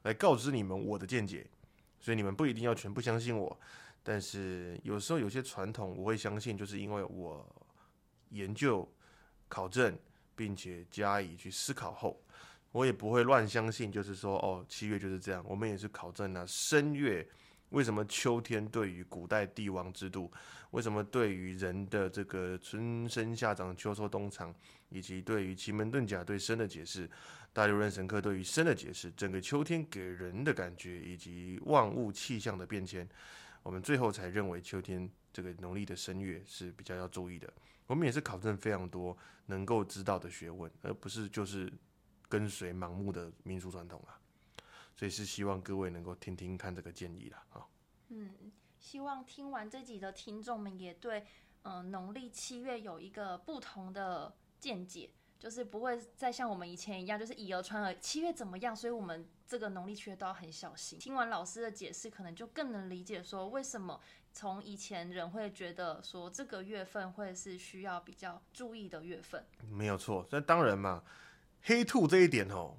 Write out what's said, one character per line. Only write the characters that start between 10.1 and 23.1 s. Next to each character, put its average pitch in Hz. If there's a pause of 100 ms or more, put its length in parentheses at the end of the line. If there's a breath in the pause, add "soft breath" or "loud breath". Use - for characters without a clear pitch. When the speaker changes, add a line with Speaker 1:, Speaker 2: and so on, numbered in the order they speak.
Speaker 1:
并 101
且 87
加 101
以 87
去 95
思 -
考 95
后， - (500 loud breath)
我 123
也 123
不 104
会 120
乱 120
相 110
信， 110
就 101
是 98
说， 98
哦， 92
七 -
月 104
就 98
是 92
这 98
样。 90
我 98
们 110
也 101
是 101
考 87
证 95
啊， 90
申 147
月 113 (420 loud breath)
为 139
什 113
么 104
秋 120
天 110
对 110
于 90
古 87
代 104
帝 104
王 92
制 92
度， 90 (380 loud breath)
为 123
什 110
么 104
对 104
于 92
人 95
的 98
这 98
个 92
春 117
生 113